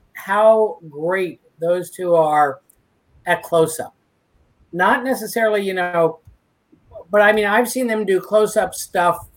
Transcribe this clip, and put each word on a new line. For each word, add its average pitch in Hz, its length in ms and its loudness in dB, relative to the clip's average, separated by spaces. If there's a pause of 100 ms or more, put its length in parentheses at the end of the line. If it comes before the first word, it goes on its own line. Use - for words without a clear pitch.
(120)
how 214 640 2 (120)
great 170 500 -4 (180)
those 175 320 -2
two 175 240 -2
are 151 460 2 (680)
at 170 160 0
close-up. - 520 -2 (800)
Not 208 320 2
necessarily, 220 580 -2
you 190 120 -4
know, 175 460 0 (920)
but 208 120 2
I 208 100 6
mean, 214 140 0
I've 226 220 0
seen 254 180 -4
them 214 180 -2
do 185 160 0
close-up 208 540 0
stuff - 520 -2 (100)